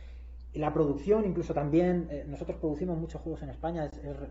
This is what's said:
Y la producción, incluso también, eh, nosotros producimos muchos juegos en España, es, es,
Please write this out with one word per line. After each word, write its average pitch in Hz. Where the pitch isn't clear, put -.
Y -
la 151
producción, 160
incluso 165
también, 165
eh, 143
nosotros 156
producimos 160
muchos 160
juegos 160
en 139
España, 160
es, -
es, 143